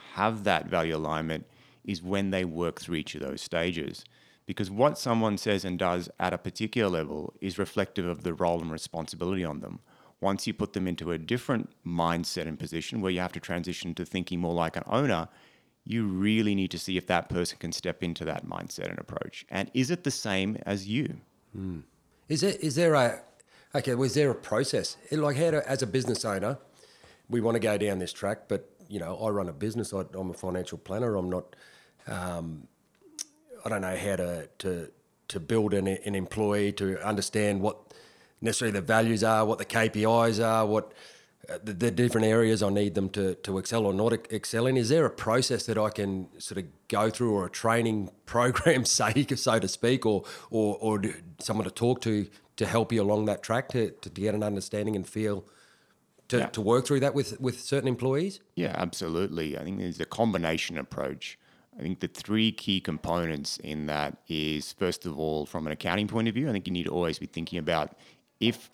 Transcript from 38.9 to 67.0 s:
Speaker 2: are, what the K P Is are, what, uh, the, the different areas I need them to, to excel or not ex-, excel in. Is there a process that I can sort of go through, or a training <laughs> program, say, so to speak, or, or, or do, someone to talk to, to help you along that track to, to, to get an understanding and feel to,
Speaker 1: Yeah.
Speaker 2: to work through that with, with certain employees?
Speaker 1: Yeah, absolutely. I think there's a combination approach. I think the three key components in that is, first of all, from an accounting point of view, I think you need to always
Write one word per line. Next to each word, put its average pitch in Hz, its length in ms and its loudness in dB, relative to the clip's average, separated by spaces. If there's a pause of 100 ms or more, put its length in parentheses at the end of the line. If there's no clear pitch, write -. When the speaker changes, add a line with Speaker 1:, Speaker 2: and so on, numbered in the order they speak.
Speaker 2:
are, 110 220 6
what 107 120 2
the 104 80 -6
K 110 240 4
P 107 140 0
Is 113 360 6
are, 110 260 4
what, 107 280 0 (560)
uh, - 140 -8
the, 107 100 -6
the 110 180 2
different 113 360 4
areas 110 340 6
I 101 80 4
need 101 240 2
them 98 180 0
to, 95 240 0
to 95 220 -4
excel 107 280 0
or 98 80 2
not 110 200 2
ex-, - 180 -4
excel 113 360 -2
in. 131 100 4
Is 117 120 2
there 156 160 6
a 113 40 4
process 120 560 0
that 110 120 0
I 107 120 4
can 98 380 -2 (120)
sort - 200 -8
of 90 60 -4 (220)
go 110 220 4
through, 117 240 2
or 98 120 2
a 87 40 -4
training 113 680 2
<laughs> - 80 -20
program, 123 600 4
say, 113 400 4 (100)
so 113 240 4
to 98 80 2
speak, 120 380 2
or, 104 180 4 (260)
or, 107 300 2
or 107 200 2
do, 98 140 -2 (260)
someone 107 260 -2
to 101 60 -6
talk 120 300 2
to, 104 260 0 (300)
to 110 80 0
help 104 260 2
you 113 100 4
along 104 240 4
that 104 180 0
track 123 260 0
to, 113 220 0
to, - 180 -16
to 92 120 -8
get 107 140 2
an 107 80 0
understanding 104 520 -2
and 95 120 -4
feel 104 380 -2 (840)
to, 123 100 2
Speaker 1:
Yeah. - 80 2
Speaker 2:
to - 140 -4
work 120 240 4
through 143 160 2
that 139 120 2
with, 139 260 -2
with 127 220 -2
certain 139 260 0
employees? 131 520 0 (160)
Speaker 1:
Yeah, - 220 -2
absolutely. 82 800 -2
I - 60 -8
think 95 160 -6
there's 90 220 -4
a - 40 -4
combination 85 720 0
approach. - 640 -6 (400)
I - 20 -10
think 90 200 -4
the 87 60 -2
three 110 440 0
key - 300 0
components 80 800 -2
in 76 220 -6
that 73 320 -2 (100)
is, 78 460 -4
first - 320 -2
of 78 120 -8
all, 78 280 -2
from 80 220 -6
an 76 40 -2
accounting 95 360 -2
point 110 200 0
of 110 60 -2
view, 135 160 -2
I - 20 0
think 98 160 -4
you 92 60 -2
need 87 120 -2
to - 60 -4
always 82 280 0